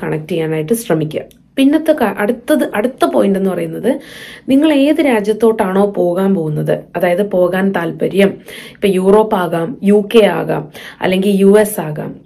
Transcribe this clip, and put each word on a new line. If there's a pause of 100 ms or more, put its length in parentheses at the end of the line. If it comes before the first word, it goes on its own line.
connect
ചെയ്യാനായിട്ട്
ശ്രമിക്കുക. (340)
പിന്നത്തെ
ക-,
അടുത്തത്,
അടുത്ത
പോയിന്റ്
എന്ന്
പറയുന്നത്, (500)
നിങ്ങൾ
ഏത്
രാജ്യത്തോട്ടാണോ
പോകാൻ
പോകുന്നത്, (160)
അതായത്
പോകാൻ
താല്പര്യം, (460)
ഇപ്പൊ
യൂറോപ്പ്
ആകാം,
യു
കെ
ആകാം, (320)
അല്ലെങ്കിൽ
യു
എസ്
ആകാം, (100)